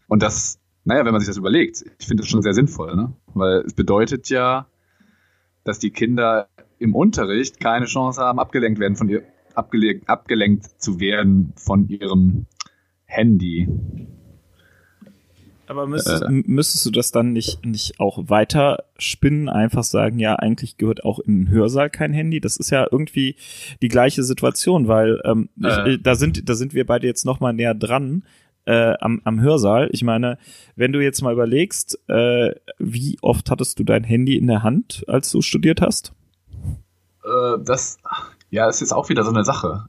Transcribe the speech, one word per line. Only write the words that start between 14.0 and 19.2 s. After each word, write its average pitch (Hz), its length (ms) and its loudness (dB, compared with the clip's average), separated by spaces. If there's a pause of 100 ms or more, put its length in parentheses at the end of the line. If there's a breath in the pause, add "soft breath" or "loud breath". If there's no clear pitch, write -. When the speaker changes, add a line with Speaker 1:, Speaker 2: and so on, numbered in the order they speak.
Speaker 2:
Aber 139 220 -8
müsstest, 160 360 -2
Speaker 1:
Äh. - 20 -4
Speaker 2:
m-, 135 200 2
müsstest - 400 0
du 120 60 -2
das 117 200 0
dann 120 200 2
nicht, - 340 -4
nicht 110 340 -6
auch 98 300 -2
weiter 135 540 2 (140)
spinnen, 147 500 0